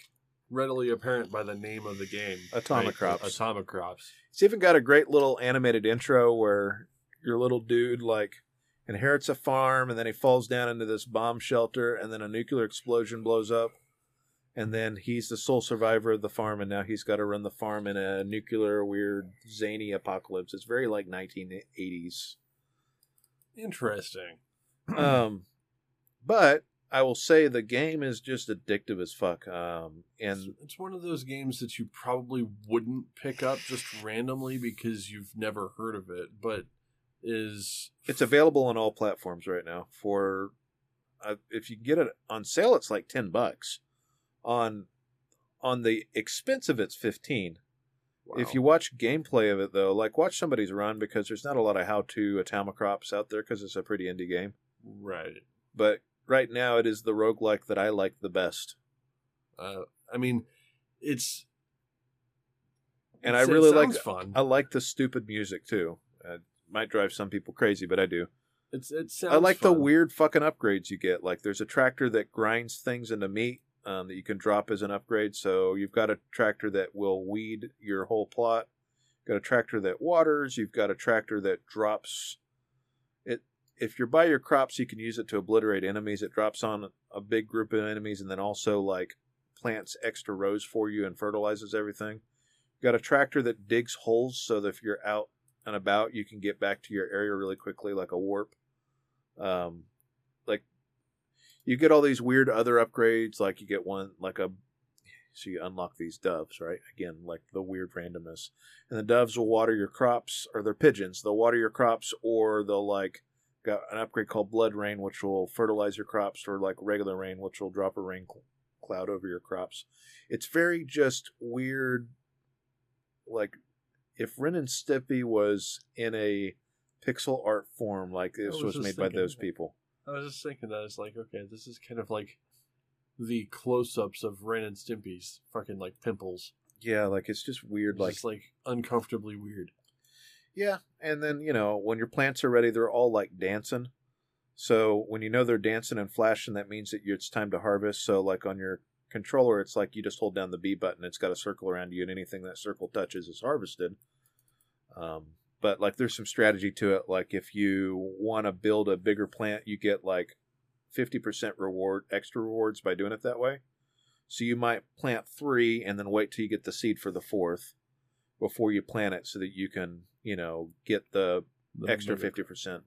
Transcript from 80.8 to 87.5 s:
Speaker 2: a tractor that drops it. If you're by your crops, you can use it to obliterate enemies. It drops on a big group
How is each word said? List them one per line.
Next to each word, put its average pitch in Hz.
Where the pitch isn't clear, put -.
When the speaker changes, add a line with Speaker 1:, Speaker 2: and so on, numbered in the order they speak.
Speaker 2:
a 98
tractor 113
that 95
drops -
it. 120
If -
you're 123
by 160
your 156
crops, 135
you 123
can 110
use 113
it 110
to -
obliterate 101
enemies. 104
It 104
drops 107
on 104
a 101
big 110
group 110